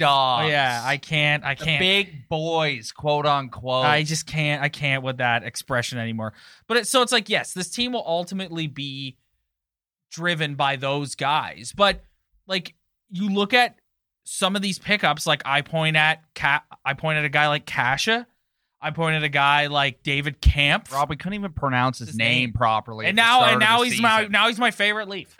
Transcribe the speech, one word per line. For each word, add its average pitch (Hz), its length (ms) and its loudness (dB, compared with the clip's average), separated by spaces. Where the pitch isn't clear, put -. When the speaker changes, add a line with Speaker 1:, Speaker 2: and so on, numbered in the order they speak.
Speaker 1:
dogs. 131 400 4
Speaker 2:
oh, 156 60 0
yeah, 127 340 0
I 139 140 0
can't, 147 460 0
I 139 100 -2
Speaker 1:
The 139 100 -10
Speaker 2:
can't. 156 160 0
Speaker 1:
big 185 480 0
boys, 156 640 -2
quote 147 320 0
unquote. 131 600 0
Speaker 2:
I 147 160 4
just 156 240 -4
can't, 147 360 -2
I 147 60 0
can't 139 340 -2
with 127 140 -6
that 120 280 0
expression 120 540 -4
anymore. 113 360 -6
But 226 100 0
it, 220 100 0
so 254 140 2
it's 240 120 2
like, 226 180 0
yes, - 240 -2
this 180 160 -6
team 247 220 -2
will 233 140 -4
ultimately 170 600 -4
be 135 500 -10
driven 160 460 -4
by 139 200 0
those 139 380 -4
guys. 127 600 -4
But, 190 300 2
like, 185 280 -6
you 196 220 -4
look 202 240 0
at 247 220 2
some 196 320 -2
of 202 40 0
these 196 180 -2
pickups, - 480 0
like, 151 200 2
I 139 160 0
point 156 340 0
at 156 260 2
Ka-, 147 300 0
I 139 80 -2
point 156 240 -2
at 151 80 0
a 151 60 -2
guy 147 180 4
like 147 160 0
Kasha. 143 640 0
I 151 120 -6
point 160 260 0
at 151 80 0
a 151 60 0
guy 143 380 4
like 139 340 -2
David 143 400 -4
Kampf. 143 500 2
Speaker 1:
Rob, 139 160 0
we 151 80 -4
couldn't 180 160 -8
even 202 220 -6
pronounce 127 440 0
his 113 100 -12
Speaker 2:
His 110 100 -10
Speaker 1:
name 113 100 2
Speaker 2:
name. 110 40 -8
Speaker 1:
properly 110 540 0
Speaker 2:
And 202 120 2
Speaker 1:
at 233 40 4
the 233 40 6
Speaker 2:
now, 240 120 6
Speaker 1:
start 226 160 6
Speaker 2:
and 214 80 2
Speaker 1:
of 214 60 4
Speaker 2:
now 233 100 4
Speaker 1:
the 240 80 4
Speaker 2:
he's 226 160 -2
my, 220 160 4
Speaker 1:
season. 214 140 -2
Speaker 2:
now 208 160 4
he's 226 100 -2
my 240 120 2
favorite 208 380 -2
Leaf. 190 320 -12